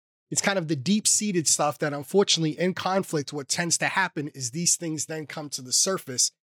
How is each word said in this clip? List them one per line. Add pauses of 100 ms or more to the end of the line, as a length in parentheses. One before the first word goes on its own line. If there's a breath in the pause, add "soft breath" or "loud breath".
(320)
It's
kind
of
the
deep-seated
stuff
that,
unfortunately,
in
conflict,
what
tends
to
happen
is
these
things
then
come
to
the
surface. (220)